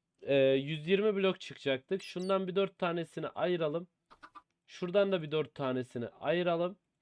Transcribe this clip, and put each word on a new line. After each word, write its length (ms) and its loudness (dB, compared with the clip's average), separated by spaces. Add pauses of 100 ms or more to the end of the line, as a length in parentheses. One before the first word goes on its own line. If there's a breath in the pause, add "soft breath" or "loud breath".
(220)
e, 140 2
yüz 520 2
yirmi 280 4
blok 260 0
çıkacaktık. 640 -4
Şundan 440 -2
bir 80 -4
dört 220 0
tanesini 500 -4
ayıralım. 600 -2 (800)
Şuradan 440 0
da 100 0
bir 100 -8
dört 240 -2
tanesini 520 -4
ayıralım. 720 0 (240)